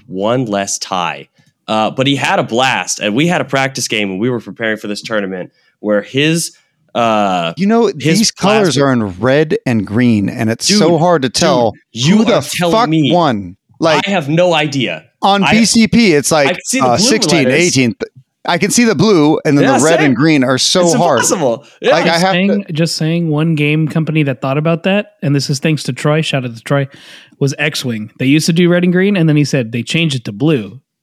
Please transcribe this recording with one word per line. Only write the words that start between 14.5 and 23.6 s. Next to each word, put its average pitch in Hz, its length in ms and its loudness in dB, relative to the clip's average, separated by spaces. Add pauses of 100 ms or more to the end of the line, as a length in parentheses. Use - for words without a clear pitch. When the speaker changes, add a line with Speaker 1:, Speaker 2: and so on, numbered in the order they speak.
Speaker 1:
idea. 131 560 -4 (120)
Speaker 2:
on 196 220 2
Speaker 1:
I, 143 80 2
Speaker 2:
B 220 140 4
C 226 220 4
P, 226 260 4
it's 147 180 2
Speaker 1:
I 151 140 4
Speaker 2:
like, 135 100 0
Speaker 1:
can - 100 -12
see 254 140 -4
the 262 80 0
Speaker 2:
uh, 120 100 2
Speaker 1:
blue 202 80 2
Speaker 2:
sixteen, 175 380 2
Speaker 1:
letters. 127 100 2 (140)
Speaker 2:
eighteen. 127 280 0 (520)
I 175 100 0
can 190 140 -2
see 240 140 2
the 214 100 2
blue, 156 480 2
and 143 140 2
then 139 80 4
Speaker 1:
Yeah, 135 120 2
Speaker 2:
the 123 60 2
red 160 140 4
Speaker 1:
same. 156 80 2
Speaker 2:
and 135 100 2
green 147 300 2
are 131 120 2
so 180 280 0
Speaker 1:
It's 165 80 4
Speaker 2:
hard. 160 260 2
Speaker 1:
impossible. 135 480 -2 (140)
Yeah. 202 100 2
Speaker 2:
Like, 170 120 2
I 175 40 0
Speaker 3:
Just 170 140 2
Speaker 2:
have 190 120 2
Speaker 3:
saying, 202 300 0
Speaker 2:
to - 100 -12
Speaker 3:
just 160 220 -2
saying, 165 340 -2
one 156 260 0
game 151 340 0